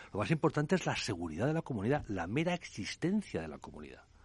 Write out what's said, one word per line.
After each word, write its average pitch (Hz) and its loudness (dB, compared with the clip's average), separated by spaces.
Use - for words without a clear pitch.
Lo 92 -2
más 101 2
importante 156 4
es 175 2
la 135 2
seguridad 85 -2
de 151 4
la 160 0
comunidad, 127 0
la 92 -2
mera 156 2
existencia 175 -2
de 80 -6
la 71 -10
comunidad. - -14